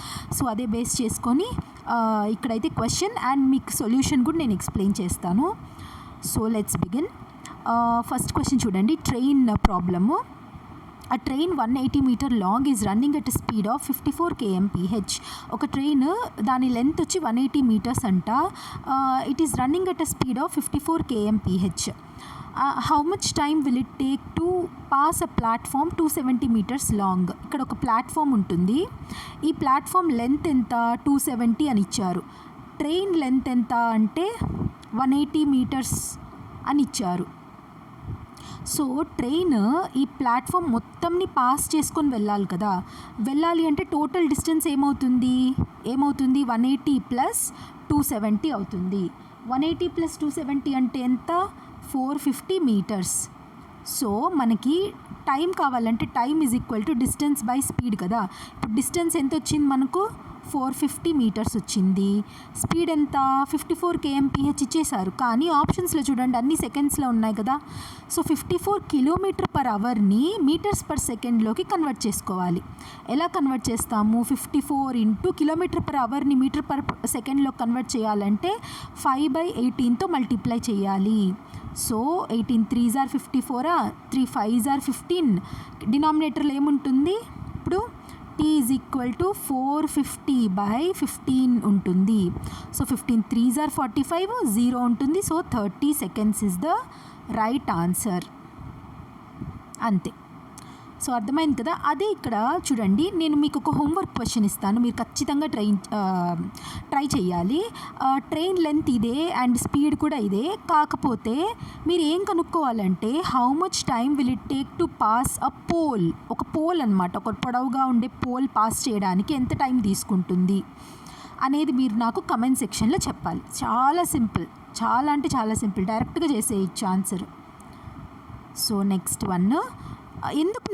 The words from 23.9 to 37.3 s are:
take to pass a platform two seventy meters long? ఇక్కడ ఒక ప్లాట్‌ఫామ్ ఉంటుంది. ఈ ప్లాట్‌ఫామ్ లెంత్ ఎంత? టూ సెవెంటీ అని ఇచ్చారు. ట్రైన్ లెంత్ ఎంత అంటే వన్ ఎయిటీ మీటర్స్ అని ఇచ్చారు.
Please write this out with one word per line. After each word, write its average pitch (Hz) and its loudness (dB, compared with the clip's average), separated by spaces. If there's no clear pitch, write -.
take 269 -2
to 339 0
pass 294 4
a - -10
platform 240 0
two 311 2
seventy 262 0
meters 240 -2
long? 185 2
ఇక్కడ 285 -4
ఒక 240 -6
ప్లాట్‌ఫామ్ 254 2
ఉంటుంది. 185 2
ఈ 320 0
ప్లాట్‌ఫామ్ 294 2
లెంత్ 262 0
ఎంత? 247 2
టూ 277 4
సెవెంటీ 233 2
అని 208 4
ఇచ్చారు. 180 -2
ట్రైన్ 359 0
లెంత్ 262 2
ఎంత 240 2
అంటే 220 2
వన్ 262 4
ఎయిటీ 294 0
మీటర్స్ 254 0
అని 294 4
ఇచ్చారు. 180 -4